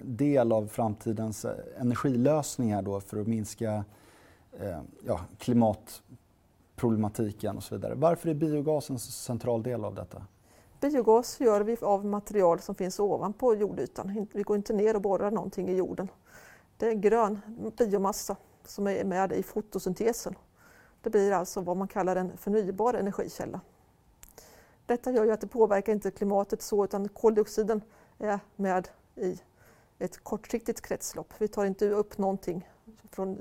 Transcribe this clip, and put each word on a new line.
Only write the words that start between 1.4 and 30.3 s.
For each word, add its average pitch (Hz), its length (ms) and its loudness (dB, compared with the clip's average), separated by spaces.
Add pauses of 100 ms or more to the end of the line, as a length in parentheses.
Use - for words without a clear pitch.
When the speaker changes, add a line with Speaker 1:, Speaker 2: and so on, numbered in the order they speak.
Speaker 1:
eh, 113 120 -4 (220)
energilösningar 123 1040 2
då 98 180 -2
för 107 200 -6
att 101 60 -2
minska, 107 580 -2 (680)
eh, 90 280 -8 (260)
ja, 98 140 0 (180)
klimatproblematiken - 2250 -2
och 107 60 -10
så - 120 -10
vidare. 113 200 -6
Varför 160 340 0
är 160 60 0
biogas 151 560 -2
en - 80 -6
så - 120 -12
central 117 520 -4
del 117 220 -6
av 101 100 -8
detta? - 280 -12 (580)
Speaker 2:
Biogas 240 600 4
gör 214 200 6
vi 220 220 0
av 202 220 2
material 202 560 4
som 196 140 -8
finns 185 260 -4
ovanpå 202 540 2
jordytan. 196 600 -4
Inte, 214 200 -6
vi 202 60 -2
går 208 140 0
inte 202 160 -2
ner 214 240 4
och 196 60 -2
borrar 196 280 2
någonting 190 380 -4
i 185 80 0
jorden. 185 320 -2 (680)
Det 220 120 0
är 226 60 2
grön 208 460 4 (380)
biomassa 202 580 2 (280)
som - 220 -4
är 196 180 0
med 185 280 0
i 190 100 0
fotosyntesen. 196 920 -2 (680)
Det 226 80 -4
blir 202 220 4
alltså 185 280 0
vad 175 160 -2
man 190 120 -2
kallar 185 280 2
en 180 200 -2
förnybar 202 580 0
energikälla. - 680 -4 (1300)
Detta 240 240 -2
gör 233 140 4
ju 226 60 6
att 214 100 0
det 202 60 -6
påverkar 208 460 4
inte 202 180 0
klimatet 202 520 0
så, 202 220 2
utan 196 240 -2
koldioxiden 214 720 2 (380)
är 208 220 -2 (160)
med 185 320 0 (280)
i 185 220 -4 (600)
ett - 260 -8
kortsiktigt 220 560 -4